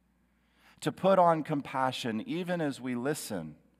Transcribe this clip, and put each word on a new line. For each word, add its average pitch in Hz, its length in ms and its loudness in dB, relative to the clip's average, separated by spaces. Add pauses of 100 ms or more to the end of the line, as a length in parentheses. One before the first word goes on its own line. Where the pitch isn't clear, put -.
(800)
to 156 120 -2
put 190 260 4
on 165 240 6
compassion 131 840 -2
even 175 360 -4
as 135 200 -4
we 127 140 -6
listen 110 640 -6 (240)